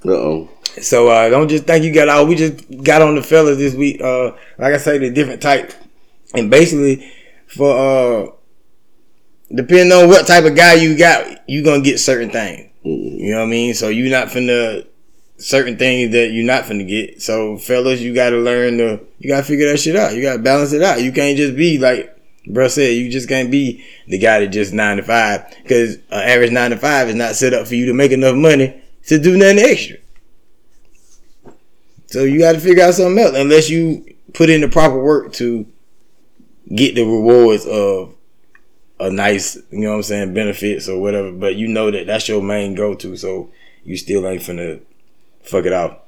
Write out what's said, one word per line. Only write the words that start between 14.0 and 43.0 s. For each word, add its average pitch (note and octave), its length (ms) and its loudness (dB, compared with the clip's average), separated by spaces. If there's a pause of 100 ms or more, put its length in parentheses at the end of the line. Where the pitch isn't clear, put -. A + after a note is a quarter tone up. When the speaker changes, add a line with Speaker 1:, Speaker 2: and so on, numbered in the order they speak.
Speaker 2:
not B2+ 180 -2
finna, A#2+ 580 -4 (520)
certain B2 400 -2
things B2+ 340 -2
that A#2 180 2
you A2+ 120 -4
not B2 220 0
finna G2+ 220 -8
get. G#2 360 -8
So A2 340 -6
fellas, B2+ 440 -2
you A#2+ 140 -8
gotta B2 220 0
learn A#2+ 420 -2
to, A2 220 -2 (180)
you C3+ 120 -8
gotta C#3 140 -2
figure D3 260 0
that D3 80 0
shit D#3+ 180 -2
out. G3+ 180 0
You B2 80 -6
gotta C3 200 -4
balance C#3 300 0
it D3+ 100 0
out. D3+ 200 0
You B2+ 100 -4
can't C#3+ 260 0
just C#3 180 -2
be D#3 220 0
like B2+ 340 -2 (360)
bruh B2 220 0
said, C3+ 260 0
you B2 140 -6
just B2 180 -8
can't B2+ 220 -2
be C#3 340 -2 (220)
the F#2+ 120 -6
guy G#2+ 220 2
that G2+ 80 -2
just F#2+ 240 -4
nine G#2 260 -2
to F#2+ 40 -8
five, G#2+ 420 -2 (220)
'cause A#2 280 0 (160)
an G2+ 120 -6
average A#2+ 300 2
nine A#2+ 180 -2
to A2+ 60 -4
five C3+ 320 0
is G#2+ 80 -4
not A2+ 180 -4
set B2+ 200 0
up G#2 120 -4
for A#2+ 80 -8
you B2 120 -2
to B2 80 -2
make C#3 180 2
enough C3 240 2
money C#3 440 2 (260)
to D#3 120 2
do F3+ 180 4
nothing G3 220 6
extra. - 380 0 (2000)
So B2+ 180 -6
you C#3 160 0
gotta E3 200 4
figure F3+ 240 4
out F3 100 4
something F#3 300 2
else, C3+ 120 0
unless C#3+ 340 4
you E3 340 -2 (280)
put E3 180 2
in D#3 100 2
the D3 80 -2
proper D3+ 340 2
work D3 320 -2
to A#2 320 -6 (1080)
get A#2 200 0
the A#2+ 80 0
rewards A2+ 640 4
of G2+ 480 -4 (840)
a F#2+ 100 -6
nice, G2+ 460 -4 (140)
you G#2 100 -10
know G#2+ 100 -4
what G#2+ 60 -6
I'm G#2 80 -8
saying, G2+ 300 -6
benefits G#2 540 -6
or F#2+ 120 -6
whatever, G2 320 -6
but F#2+ 240 -6
you A2 120 -6
know A2 220 -2
that F#2 160 -8
that's A2 220 -6
your G#2+ 140 -2
main G2+ 340 -6
go-to, G2 400 -8